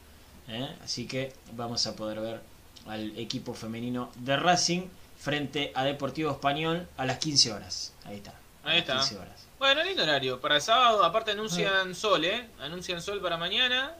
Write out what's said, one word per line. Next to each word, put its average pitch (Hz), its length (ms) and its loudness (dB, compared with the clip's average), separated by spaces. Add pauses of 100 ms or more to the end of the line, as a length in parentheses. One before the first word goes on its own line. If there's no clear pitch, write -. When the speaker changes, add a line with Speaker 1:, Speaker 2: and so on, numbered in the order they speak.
(460)
Speaker 1:
¿eh? 123 200 -6 (160)
Así 120 240 -6
que 131 260 -6 (200)
vamos 120 340 -4
a 107 80 -8
poder 107 240 -6
ver 110 220 -6 (460)
al 107 300 -8
equipo 117 380 -8
femenino 120 600 -6
de 127 220 0
Racing 175 460 2 (340)
frente 143 580 -2
a 131 80 0
Deportivo 139 480 -2
Español 156 640 0
a 131 100 -4
las 127 120 -2
quince 139 340 4
horas. - 420 -8 (120)
Ahí 104 120 -12
está. - 140 -16 (320)
A 147 60 -4
Speaker 2:
Ahí 165 120 6
Speaker 1:
las - 0 -
Speaker 2:
está. 139 180 -2
Speaker 1:
quince 135 180 0
horas. - 280 -16 (120)
Speaker 2:
Bueno, 277 260 4
lindo 359 200 0
horario. 131 360 2
Para 147 220 4
sábado, 226 420 6
aparte 214 280 2
anuncian 190 600 0
Speaker 1:
Ah. - 20 -8
Speaker 2:
sol, 175 300 2
¿eh? 226 240 0 (140)
Anuncian 175 400 -6
sol 202 180 -4
para 175 160 0
mañana, 247 640 0